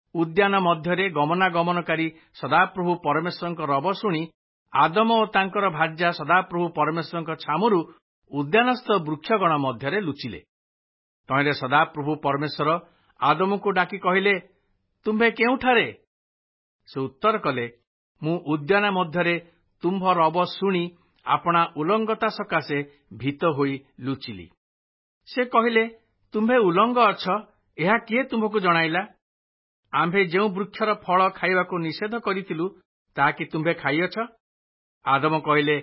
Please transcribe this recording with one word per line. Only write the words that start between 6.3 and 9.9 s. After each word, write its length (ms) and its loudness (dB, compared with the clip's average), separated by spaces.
ପରମେଶ୍ୱରଙ୍କ 640 -4
ଛାମୁରୁ 460 0
ଉଦ୍ୟାନସ୍ଥ 560 0
ବୃକ୍ଷଗଣ 580 0
ମଧ୍ୟରେ 440 -2